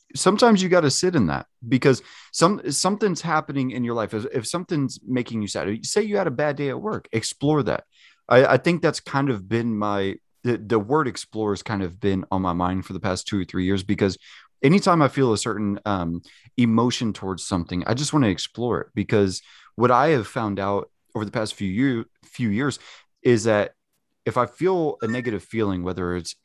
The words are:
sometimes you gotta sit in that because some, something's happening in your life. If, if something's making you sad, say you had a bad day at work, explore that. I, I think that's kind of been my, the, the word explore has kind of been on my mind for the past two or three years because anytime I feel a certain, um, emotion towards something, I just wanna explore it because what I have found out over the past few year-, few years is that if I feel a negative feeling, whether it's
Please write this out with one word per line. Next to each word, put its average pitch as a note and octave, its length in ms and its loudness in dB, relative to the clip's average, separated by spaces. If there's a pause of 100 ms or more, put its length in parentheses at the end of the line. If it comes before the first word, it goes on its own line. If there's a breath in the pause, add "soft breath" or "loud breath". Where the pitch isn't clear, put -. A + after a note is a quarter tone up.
(160)
sometimes G#3+ 480 4
you F3+ 60 0
gotta E3+ 200 4
sit F3+ 240 0
in A#2 140 2
that C#2 180 -4 (220)
because B2+ 340 4 (300 loud breath)
some, E3+ 400 2
something's F#3+ 500 -2
happening D3 500 -2
in B2 120 -4
your A#2 100 -2
life. A2 220 -4
If, G#2 180 -4
if A#2 140 -4
something's E3 580 -4
making A#2+ 360 -4
you G2+ 60 -4
sad, G2 380 -4
say - 160 0
you G#3 160 -2
had F#3+ 100 0
a D3 40 -4
bad C#3+ 240 -2
day C#3+ 140 -4
at B2 120 -6
work, G3+ 300 -8
explore C#3+ 520 0
that. E2+ 200 -2 (460 soft breath)
I, B2+ 240 8
I C3 40 6
think E3+ 240 2
that's - 200 0
kind C#3 280 -2
of G2 180 -4
been A2+ 300 0
my, G2+ 380 -2 (280)
the, A#2+ 140 0
the G#2+ 220 0
word C3+ 280 0
explore G#2+ 440 -4
has G2 100 -2
kind G2 220 -4
of F2+ 160 -8
been F#2+ 320 0
on F#2+ 100 0
my F2+ 120 0
mind F2+ 320 -2
for - 80 -10
the F2+ 60 -6
past F#2 280 -4
two G2+ 140 -2
or F2+ 40 -4
three F#2 200 -4
years F#2+ 180 0
because G2 340 0 (460 loud breath)
anytime E3+ 400 4
I C3+ 40 4
feel B2+ 260 2
a G2+ 40 0
certain, G2+ 480 -2
um, F2+ 360 -2 (360 soft breath)
emotion A#2 560 2
towards F#2+ 300 -8
something, F2+ 420 -4
I A2 80 0
just D3 200 -4
wanna C3+ 160 4
explore G2+ 520 -4
it - 140 -10
because G2+ 460 0 (340 soft breath)
what B2 160 4
I C3 180 4
have B2+ 180 2
found G#2 320 -4
out G2+ 300 -2 (240)
over A2 120 -4
the G2 60 -10
past G#2+ 240 -6
few G2+ 120 -4
year-, A#2 380 0 (180)
few - 260 -4
years B2 300 -2 (420 loud breath)
is A#2 220 4
that G#2 300 2 (500)
if A2+ 140 -4
I A#2+ 80 2
feel E3+ 560 -2
a A#2 60 -4
negative A#2 360 -4
feeling, G2+ 380 -2
whether F2 340 -4
it's F2 300 -8